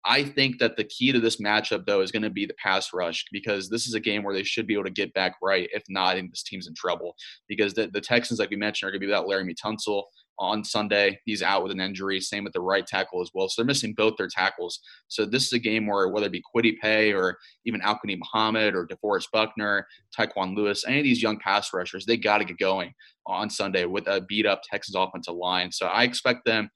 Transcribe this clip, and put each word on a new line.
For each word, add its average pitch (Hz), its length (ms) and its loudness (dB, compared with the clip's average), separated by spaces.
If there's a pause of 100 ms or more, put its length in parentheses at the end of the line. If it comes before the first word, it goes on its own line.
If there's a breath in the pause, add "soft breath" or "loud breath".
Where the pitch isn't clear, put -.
I 135 200 4
think 135 340 0
that 113 180 2
the 113 80 0
key 131 280 2
to 120 80 6
this 113 160 2
matchup, 104 500 0
though, 101 140 4
is 95 100 0
gonna 107 200 -2
be 101 160 -4
the - 80 -10
pass 98 380 0
rush, 87 380 -2
because 98 380 -4
this 113 180 -2
is 117 80 -6
a 107 60 0
game 104 240 0
where 98 100 -2
they 95 100 0
should 110 220 -2
be 104 80 2
able 101 100 0
to 95 60 -4
get 95 240 -4
back 92 260 0
right. 92 320 2
If 104 160 -6
not, 95 280 2
I - 20 0
think 90 140 -8
this - 100 -10
team's 92 240 -12
in 80 80 -14
trouble, 85 400 -4 (340 loud breath)
because 101 260 0
the, 110 180 0
the 104 80 -2
Texans, 120 400 0
like 98 100 0
we 101 60 -2
mentioned, 101 320 -4
are - 20 -4
gonna 98 100 -4
be 98 60 -4
without 98 220 0
Laremy 95 260 0
Tunsil 104 480 -4 (360 soft breath)
on 101 240 -2
Sunday. 101 640 2
He's 101 180 -2
out 95 200 4
with 95 100 -4
an 98 80 -4
injury. 95 400 -2
Same 101 240 -6
with 101 80 -8
the 92 80 -2
right 95 260 0
tackle 92 360 -2
as 87 100 -6
well. 95 160 0
So 117 140 -2
they're 117 40 2
missing 127 280 0
both 110 240 2
their 95 100 -2
tackles. 92 500 -2 (300 loud breath)
So - 160 0
this 104 220 2
is - 80 -2
a 120 40 4
game 110 280 0
where, 98 240 2
whether 104 160 0
it 92 60 -2
be 92 100 -6 (120)
Kwity 117 240 4
Paye 107 340 4
or 92 260 2 (260 loud breath)
even 110 160 -2
Al-Quadin 101 380 0
Muhammad 110 560 2
or 87 120 -2
DeForest 95 460 -2
Buckner, 104 560 0 (280 loud breath)
Tyquan 98 380 0
Lewis, 104 320 0
any 135 120 2
of 147 60 2
these 120 180 4
young 107 160 2
pass 101 340 0
rushers, 92 320 -6
they 113 140 2
gotta 104 260 4
get 87 140 -8
going 95 340 0 (340 soft breath)
on 98 220 -4
Sunday 95 380 0
with 92 220 -2
a 98 200 2
beat-up 104 320 2 (100)
Texans 101 240 -6
offensive 92 400 -2
line. 90 380 0
So - 140 -2
I 104 180 4
expect 123 400 0
them 110 320 2